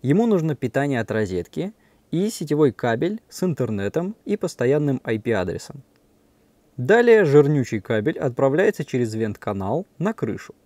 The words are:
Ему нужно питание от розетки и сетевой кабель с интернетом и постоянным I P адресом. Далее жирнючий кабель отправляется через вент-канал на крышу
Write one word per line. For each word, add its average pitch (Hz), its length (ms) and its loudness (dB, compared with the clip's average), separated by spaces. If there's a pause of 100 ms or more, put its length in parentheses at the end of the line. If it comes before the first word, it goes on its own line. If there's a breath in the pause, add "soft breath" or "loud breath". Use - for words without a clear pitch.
Ему 170 240 2
нужно 160 280 0
питание 135 460 -2
от 110 100 -6
розетки 107 600 -4 (380 soft breath)
и 185 180 -2
сетевой 147 420 0
кабель 131 600 -4
с - 120 -8
интернетом 131 720 -4 (120)
и 202 100 -2
постоянным 143 680 0
I 113 140 -2
P 113 140 -2
адресом. 98 500 -4 (960)
Далее 220 480 4
жирнючий 139 560 4
кабель 110 380 -2
отправляется 139 680 0
через 120 300 -4
вент-канал 107 720 -4 (100)
на 202 160 -2
крышу - 420 -8 (120)